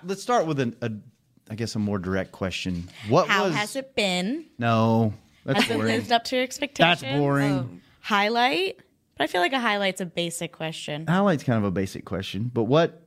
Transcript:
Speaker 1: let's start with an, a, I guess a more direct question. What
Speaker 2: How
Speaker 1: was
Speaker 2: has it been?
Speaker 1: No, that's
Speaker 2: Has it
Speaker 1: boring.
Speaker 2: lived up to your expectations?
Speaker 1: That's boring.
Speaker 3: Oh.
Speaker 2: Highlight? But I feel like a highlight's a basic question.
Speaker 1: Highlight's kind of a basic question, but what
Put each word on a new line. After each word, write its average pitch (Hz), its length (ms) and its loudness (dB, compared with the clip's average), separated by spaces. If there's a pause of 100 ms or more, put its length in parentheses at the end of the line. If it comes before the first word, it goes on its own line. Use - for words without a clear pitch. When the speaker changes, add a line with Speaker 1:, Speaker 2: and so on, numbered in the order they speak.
Speaker 1:
let's 185 200 -8
start 233 240 2
with 151 120 0
an, 117 220 0
a, 117 100 -2 (600)
I 110 40 -6
guess 110 200 -6
a 110 40 -2
more 104 200 0
direct 92 320 -2
question. 90 560 -4 (200)
What 147 200 4
Speaker 2:
How 196 180 2
Speaker 1:
was 180 100 0
Speaker 2:
has 208 200 -4
it 269 200 -8
been? 202 500 -2 (120)
Speaker 1:
No, 113 560 4 (320)
that's - 180 2
Speaker 2:
Has - 60 0
it 226 80 -2
Speaker 1:
boring. 226 180 0
Speaker 2:
lived 214 160 -4
up 233 140 4
to - 120 -4
your 254 60 0
expectations? 269 580 0
Speaker 1:
That's 269 160 -4
boring. 139 340 2
Speaker 3:
Oh. 135 180 -2 (340)
Speaker 2:
Highlight? 233 760 2 (380)
But - 100 0
I - 20 0
feel 359 140 0
like 339 120 2
a 269 60 0
highlight's 202 420 0
a 185 60 -4
basic 170 460 -4
question. 160 540 -8
Speaker 1:
Highlight's 180 360 4
kind 117 160 2
of 104 60 2
a 101 60 2
basic 95 320 -4
question, 95 480 -6
but 120 120 0
what 151 440 2